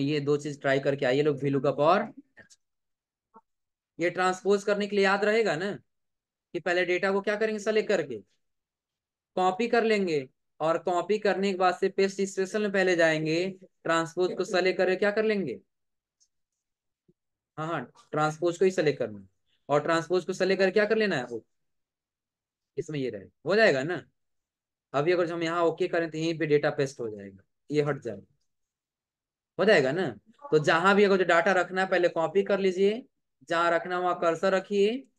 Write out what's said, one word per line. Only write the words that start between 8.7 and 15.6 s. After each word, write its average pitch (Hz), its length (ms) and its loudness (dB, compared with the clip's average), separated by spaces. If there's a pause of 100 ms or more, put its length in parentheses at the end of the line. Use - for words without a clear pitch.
कॉपी 190 320 0
कर 233 160 2
लेंगे 180 440 0 (320)
और 165 200 0
कॉपी 175 380 -2
करने 196 340 0
के 180 60 -4
बाद 180 160 2
से 190 160 -2
पेस्ट 196 320 -2
स्पेशल 190 400 -4
में 202 100 -4
पहले 185 240 2
जाएंगे, 160 520 0 (360)
ट्रांसपोज 165 520 -2
को 185 80 -4
सेलेक्ट 185 340 0
करके 185 180 2
क्या 208 140 0
कर 214 140 0
लेंगे, 196 340 -2 (2000)